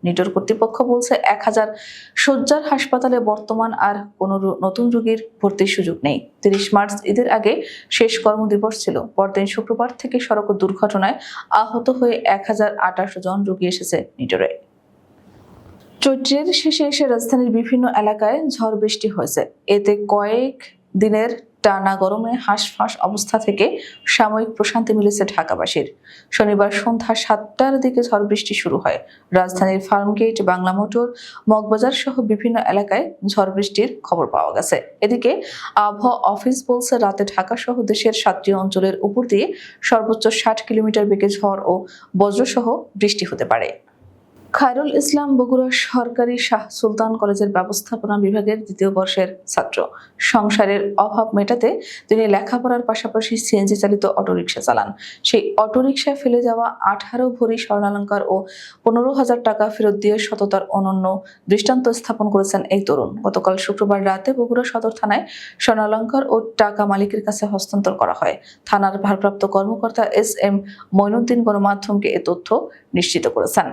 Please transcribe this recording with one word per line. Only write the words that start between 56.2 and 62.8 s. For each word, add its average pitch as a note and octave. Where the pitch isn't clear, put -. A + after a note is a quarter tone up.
ফেলে A#3+
যাওয়া A#3
আঠারো B3
ভরি A3+
স্বর্ণালংকার G3+
ও -
পনেরো A#3+
হাজার A#3+
টাকা G#3+
ফেরত G#3
দিয়ে G#3
সততার G3+
অনন্য F#3+
দৃষ্টান্ত B3
স্থাপন A3
করেছেন G3
এই G3